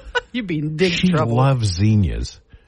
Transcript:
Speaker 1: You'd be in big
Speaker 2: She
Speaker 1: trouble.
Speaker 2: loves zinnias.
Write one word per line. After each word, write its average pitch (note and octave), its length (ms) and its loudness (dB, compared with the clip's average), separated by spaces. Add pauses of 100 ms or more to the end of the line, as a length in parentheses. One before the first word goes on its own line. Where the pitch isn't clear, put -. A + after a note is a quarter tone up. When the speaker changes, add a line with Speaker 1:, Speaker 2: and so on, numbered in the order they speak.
(320)
Speaker 1:
You'd A#3 140 -6
be E3+ 120 -4
in D#3 180 -6
big F3+ 160 0
Speaker 2:
She F#3 160 0
Speaker 1:
trouble. C3+ 280 0
Speaker 2:
loves B2+ 380 2
zinnias. F#2 680 0 (280)